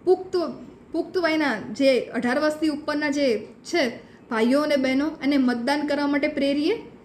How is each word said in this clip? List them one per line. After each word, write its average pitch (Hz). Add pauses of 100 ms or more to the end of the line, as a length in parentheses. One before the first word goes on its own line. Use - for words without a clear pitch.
પુખ્ત, 370 (540)
પુખ્ત 330
વયના 311
જે 262
અઢાર 247
વર્ષથી 302
ઉપરના 294
જે 269 (180)
છે 294 (320)
ભાઈઓ 240
અને 294
બહેનો, 262 (120)
એને 285
મતદાન 262
કરવા 285
માટે 285
પ્રેરીએ 294 (320)